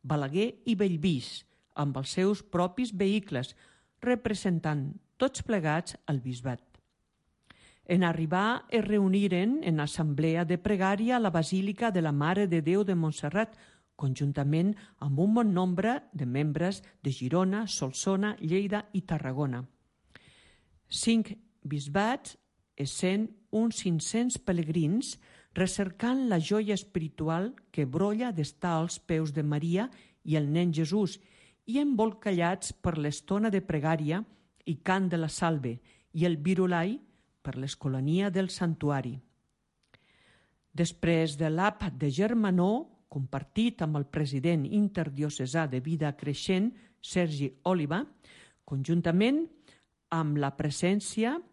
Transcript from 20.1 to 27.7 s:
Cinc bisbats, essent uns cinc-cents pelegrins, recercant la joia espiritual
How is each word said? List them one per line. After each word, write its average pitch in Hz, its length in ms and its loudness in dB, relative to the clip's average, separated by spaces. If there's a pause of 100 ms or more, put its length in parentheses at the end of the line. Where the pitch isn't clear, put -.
Cinc 226 460 0 (300)
bisbats, 151 720 -2 (400)
essent 185 480 0 (240)
uns 220 320 0
cinc-cents 220 560 0
pelegrins, 170 800 0 (420)
recercant 233 720 0
la 170 80 4
joia 208 340 0
espiritual 165 800 -4 (200)